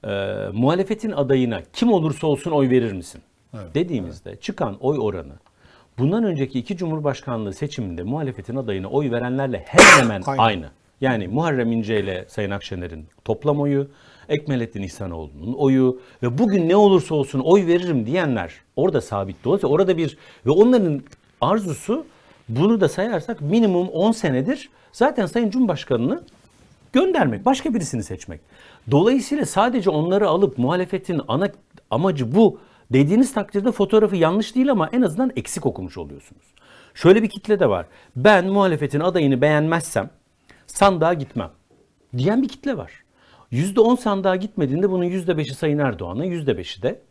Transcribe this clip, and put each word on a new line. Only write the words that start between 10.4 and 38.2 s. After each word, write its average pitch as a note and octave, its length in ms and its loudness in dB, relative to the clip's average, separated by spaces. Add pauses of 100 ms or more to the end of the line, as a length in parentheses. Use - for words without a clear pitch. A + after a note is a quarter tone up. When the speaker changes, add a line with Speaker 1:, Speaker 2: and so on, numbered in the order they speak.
Speaker 1:
aynı. F#2+ 240 0 (340)
Yani A#2 280 -2
Muharrem B2+ 440 -2
İnce A2 280 -2
ile F#2+ 280 -6
Sayın G2+ 220 -6
Akşener'in F2+ 560 -10 (180)
toplam C#3+ 360 -2
oyu, C#3 280 0 (400)
Ekmelettin C3+ 540 -4
İhsanoğlu'nun E2 720 -10
oyu C3 460 2 (220)
ve B2 160 -2
bugün F#3+ 300 2
ne F#3 80 4
olursa G3 380 4
olsun C3+ 260 -2
oy F3 260 4
veririm E3+ 400 0
diyenler C3 460 -2 (240)
orada D#3 240 2
sabit. G2 440 -6
Dolayısıyla D3 300 2
orada F#3 220 2
bir D#3+ 200 -4 (300)
ve C3 40 2
onların F#3 520 4 (380)
arzusu G3+ 640 -2 (440)
bunu F#3+ 320 2
da D#3+ 80 4
sayarsak G3+ 520 -4
minimum F3+ 480 2
on G3 240 2
senedir D#3+ 580 -2 (220)
zaten A#3+ 340 0
Sayın A3+ 240 -2
Cumhurbaşkanı'nı F#3 720 -2 (680)
göndermek, B3+ 540 0
başka C4 280 0
birisini C3+ 280 -4
seçmek. - 380 -12 (500)
Dolayısıyla A#3+ 560 2
sadece G#3+ 440 0
onları F3+ 380 0
alıp F3+ 300 2
muhalefetin F3+ 680 -2
ana E3 200 0 (420)
amacı C3+ 440 -2
bu G#3+ 240 4 (340)
dediğiniz D#3 400 4
takdirde G3+ 400 -2
fotoğrafı G3+ 440 2
yanlış F3 380 2
değil B3+ 160 2
ama F3+ 220 2
en B3 100 2
azından A3 340 0
eksik - 300 -6
okumuş F#2 320 -6
oluyorsunuz. C#2+ 440 -16 (520)
Şöyle G#3 280 4
bir A3+ 60 -4
kitle G#3 320 -4
de D3 80 4
var. F2+ 180 -2 (300)
"Ben F3+ 300 6